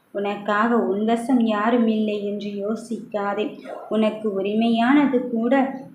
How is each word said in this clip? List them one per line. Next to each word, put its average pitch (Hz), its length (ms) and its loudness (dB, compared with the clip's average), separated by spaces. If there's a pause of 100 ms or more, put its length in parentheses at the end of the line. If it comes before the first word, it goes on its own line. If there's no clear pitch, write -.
(180)
உனக்காக 208 520 0 (200)
உன்வசம் 233 560 2
யாரும் 220 500 2
இல்லை 214 200 0 (140)
என்று 208 200 -6 (100)
யோசிக்காதே. 202 840 -4 (460)
உனக்கு 214 360 0 (120)
உரிமையானது 233 800 2 (140)
கூட 233 200 0 (420)